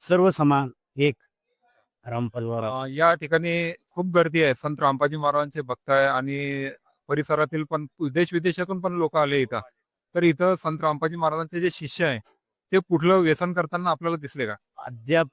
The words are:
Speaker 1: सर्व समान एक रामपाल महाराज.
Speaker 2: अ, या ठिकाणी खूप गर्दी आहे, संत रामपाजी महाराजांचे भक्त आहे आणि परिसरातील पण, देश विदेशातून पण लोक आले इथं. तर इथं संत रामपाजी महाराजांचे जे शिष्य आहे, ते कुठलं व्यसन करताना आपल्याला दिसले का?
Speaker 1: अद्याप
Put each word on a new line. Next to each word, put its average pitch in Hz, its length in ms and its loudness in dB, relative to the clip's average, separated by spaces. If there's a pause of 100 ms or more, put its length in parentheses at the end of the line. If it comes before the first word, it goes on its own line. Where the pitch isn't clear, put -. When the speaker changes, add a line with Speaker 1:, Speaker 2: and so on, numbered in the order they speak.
Speaker 1:
सर्व 185 300 4
समान 143 400 4 (260)
एक 139 180 2 (920)
रामपाल 120 380 -6
महाराज. 113 280 -4
Speaker 2:
अ, 131 180 -6
या 160 240 2
ठिकाणी 170 580 -2 (180)
खूप 180 240 -4
गर्दी 165 280 4
आहे, 139 120 4
संत 147 260 -4
रामपाजी 147 360 2
महाराजांचे 147 440 0
भक्त 127 300 -8
आहे 135 160 4
आणि 139 600 -4 (400)
परिसरातील 151 540 0
पण, 151 240 -6 (260)
देश 170 200 0
विदेशातून 180 480 -2
पण 180 120 -2
लोक 165 240 -2
आले 143 260 2
इथं. 113 180 -4 (540)
तर 170 80 2
इथं 175 400 2
संत 156 180 -4
रामपाजी 160 360 -2
महाराजांचे 160 440 -2
जे 175 100 0
शिष्य 160 340 -6
आहे, 131 140 0 (540)
ते 185 60 4
कुठलं 175 400 2
व्यसन 175 340 2
करताना 175 380 -2
आपल्याला 165 260 -2
दिसले 143 300 -8
का? 107 80 -6 (240)
Speaker 1:
अद्याप 127 540 -2